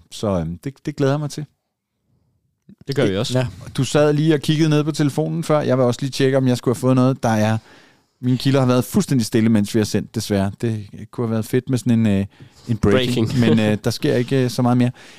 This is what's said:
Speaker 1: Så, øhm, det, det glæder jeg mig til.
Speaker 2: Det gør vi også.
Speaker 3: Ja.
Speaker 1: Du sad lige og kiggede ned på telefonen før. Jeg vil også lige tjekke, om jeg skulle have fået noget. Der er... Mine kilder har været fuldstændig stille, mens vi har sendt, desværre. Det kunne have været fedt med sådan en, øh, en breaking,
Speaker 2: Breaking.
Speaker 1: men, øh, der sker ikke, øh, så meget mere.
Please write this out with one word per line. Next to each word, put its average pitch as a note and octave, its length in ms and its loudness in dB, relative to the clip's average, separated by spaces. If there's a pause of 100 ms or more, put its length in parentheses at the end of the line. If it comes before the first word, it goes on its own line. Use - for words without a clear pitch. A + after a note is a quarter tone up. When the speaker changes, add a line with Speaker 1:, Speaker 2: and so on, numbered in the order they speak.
(120)
Speaker 1:
Så, - 160 -6 (120)
øhm, E2 240 -6
det, C#3 100 -10 (120)
det D3+ 100 -8
glæder C#3 180 0
jeg D3 60 -2
mig D3 100 -8
til. D3+ 160 -12 (1400)
Speaker 2:
Det C#3 80 -6
gør C3 100 2
vi F#2+ 120 0
også. B2 220 -2
Speaker 3:
Ja. B2 80 0 (300)
Speaker 1:
Du C#3 60 2
sad D3+ 300 2
lige D#3 200 2
og D3 60 2
kiggede D#3 300 0
ned D3 140 2
på D#3 80 -4
telefonen D#3 520 -2
før. D3+ 160 0
Jeg B2 180 0
vil C3 80 4
også A#2+ 160 0
lige C#3 100 -6
tjekke, C3+ 260 0
om C3 100 2
jeg B2 100 2
skulle B2 180 -2
have - 40 -10
fået C3 160 2
noget. C3 280 2
Der A#2+ 60 2
er... A2 280 2 (640)
Mine B2+ 160 0
kilder C3+ 220 2
har C3 80 2
været B2 180 2
fuldstændig C#3 400 0
stille, A2+ 240 2
mens G#2 260 0
vi A#2 40 2
har G#2 60 2
sendt, - 300 -4
desværre. G2+ 360 -2 (100)
Det A2 240 -4 (260)
kunne A#2+ 160 -6
have A2+ 40 -4
været A2+ 140 -2
fedt - 240 -2
med C3 80 0
sådan B2 220 0
en, A2+ 80 2
øh, G2 180 2 (420)
en A#2 100 -2
breaking, A#2+ 500 0
Speaker 2:
Breaking. C3 120 -2
Speaker 1:
men, A2+ 200 4
øh, G#2+ 240 2
der B2 60 -2
sker C3 260 -2
ikke, B2 280 0
øh, B2 60 -2
så A#2 120 -4
meget B2 160 2
mere. B2 140 2 (280)